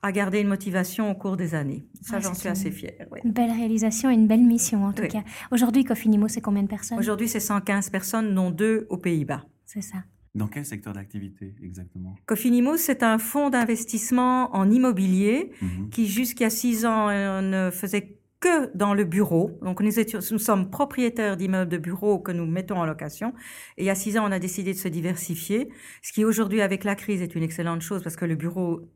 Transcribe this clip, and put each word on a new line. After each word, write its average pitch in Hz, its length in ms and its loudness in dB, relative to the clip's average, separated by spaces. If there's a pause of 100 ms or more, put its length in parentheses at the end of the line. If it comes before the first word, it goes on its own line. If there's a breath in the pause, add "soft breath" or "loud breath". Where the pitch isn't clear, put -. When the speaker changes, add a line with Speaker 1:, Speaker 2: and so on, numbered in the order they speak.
Speaker 1:
à 202 120 -2
garder 202 260 2
une 208 80 2
motivation 196 640 0
au 196 60 -2
cours 190 200 -4
des 170 200 -2
années. 143 280 -4 (160)
Ça, - 180 -6
Speaker 2:
Ouais, 190 40 -4
Speaker 1:
j'en 190 100 -2
Speaker 2:
c'est 180 100 -8
Speaker 1:
suis 196 60 -4
assez 196 200 -2
Speaker 2:
une - 60 -4
Speaker 1:
fière, - 360 -14
oui. - 140 -14
Speaker 2:
une 233 80 2
belle 233 180 2
réalisation 226 580 0
et 262 60 6
une 220 140 8
belle 220 160 8
mission, 226 400 4
en 202 80 0
tout 208 100 -4
Speaker 1:
Oui. 170 60 -2
Speaker 2:
cas. 208 160 -4 (260 loud breath)
Aujourd'hui, 247 320 4
Cofinimo, 220 460 4
c'est 220 120 -4
combien 202 220 0
de 196 60 0
personnes ? 214 280 -6
Speaker 1:
Aujourd'hui, 214 300 0
c'est 226 140 -2
cent 208 200 0
quinze 196 300 0
personnes, 208 460 -2
dont 185 160 2
deux 214 360 2
aux 180 100 -4
Pays-Bas. 156 480 -2 (180)
Speaker 2:
C'est - 180 -10
ça. 185 220 -10 (320)
Speaker 3:
Dans 104 100 -2
quel 143 180 -6
secteur 104 280 -10
d'activité, 98 680 -12
exactement ? 92 540 -12 (120)
Speaker 1:
Cofinimo, 247 500 2
c'est 294 260 0
un 226 160 4
fonds 277 320 0
d'investissement 247 1040 0
en 196 160 4
immobilier 208 800 4 (100)
Speaker 3:
Mhm. 95 300 -6
Speaker 1:
qui, 226 160 0
jusqu'à 226 440 0
six 226 360 0
ans, 220 220 2
euh, 196 320 0
ne 190 320 0
faisait 196 400 -4 (260)
que 330 380 2
dans 202 160 2
le 202 120 4
bureau. 175 580 2
Donc, 185 180 -4
nous 214 180 2
étions, 214 220 0 (100)
nous 220 80 0
sommes 196 320 2
propriétaires 233 680 0
d'immeubles 185 320 0
de 175 80 -2
bureaux 185 400 0
que 190 140 -6
nous 170 120 -2
mettons 175 320 -4
en 170 80 0
location. 156 480 -6 (460 loud breath)
Et 185 60 -4
il - 20 2
y 196 40 2
a 196 40 4
six 202 240 -2
ans, 214 100 0
on - 20 0
a 190 80 0
décidé 185 360 -4
de 190 40 -10
se 190 100 -4
diversifier, 175 840 -4 (320 loud breath)
ce - 100 -12
qui 214 100 0
aujourd'hui, 214 380 2
avec 190 240 0
la 202 120 0
crise, 202 260 -4
est 180 120 -6
une 165 80 0
excellente 165 380 -4
chose 175 220 -6
parce 165 120 -8
que - 120 -4
le 165 80 0
bureau 170 480 -4 (120)